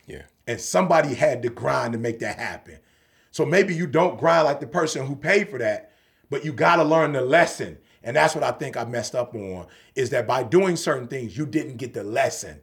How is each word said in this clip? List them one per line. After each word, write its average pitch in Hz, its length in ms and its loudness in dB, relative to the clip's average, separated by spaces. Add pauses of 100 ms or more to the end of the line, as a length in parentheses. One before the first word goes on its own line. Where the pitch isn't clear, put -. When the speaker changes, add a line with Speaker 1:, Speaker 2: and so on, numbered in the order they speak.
Speaker 1:
Yeah. 76 180 -16 (220)
Speaker 2:
And 113 160 -6
somebody 160 540 2
had 135 280 2
to 123 60 0
grind 123 440 -2
to 117 60 -4
make 117 200 -4
that 107 180 -6
happen. 87 400 -12 (540)
So 156 140 -2
maybe 190 280 2
you 165 140 -2
don't 160 320 2
grind 165 260 6
like 143 140 0
the 147 80 -10
person 156 380 -2
who 139 100 -6
paid 196 340 2
for 131 100 -10
that, 107 340 -4 (360)
but 143 140 -4
you 156 80 -6
gotta 165 320 4
learn 151 300 4
the 135 80 0
lesson. 131 560 2 (260)
And 123 120 -4
that's 151 200 4
what 143 80 -4
I 123 80 0
think 127 240 -8
I 120 80 -4
messed 117 320 -6
up 123 200 -2
on, 95 320 -10 (280)
is 127 140 -2
that 120 180 -2
by 127 160 0
doing 175 320 4
certain 135 320 -2
things, 117 300 -8
you 151 80 -4
didn't 139 320 -4
get 117 160 -10
the 107 100 -6
lesson. 104 600 -2